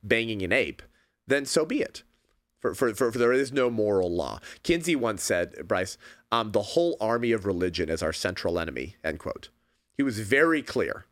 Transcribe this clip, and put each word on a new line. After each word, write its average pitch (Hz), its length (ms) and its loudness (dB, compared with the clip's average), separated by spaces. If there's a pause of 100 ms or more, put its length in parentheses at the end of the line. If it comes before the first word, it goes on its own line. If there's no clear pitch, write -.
banging 113 400 0
an 92 80 -2
ape, 101 300 0 (460)
then 139 180 2
so 156 220 2
be 262 160 -2
it. - 220 -8 (560)
For, 85 140 -2
for, 117 200 0
for, 117 180 0
for 127 60 -6
there 120 160 4
is 131 180 0
no 131 180 2
moral 104 400 2
law. 73 300 -4 (240)
Kinsey 170 320 2
once 113 260 -2
said, 87 460 -2
Bryce, 92 280 -2 (360)
um, 113 200 0
"The 104 100 2
whole 170 380 2
army 117 320 2
of 101 140 0
religion 90 440 0
is 80 120 -2
our 78 120 0
central 92 440 -2
enemy," 73 460 -6
end 80 160 -4
quote. - 300 -10 (460)
He 139 60 0
was 123 180 0
very 143 420 4
clear - 500 -2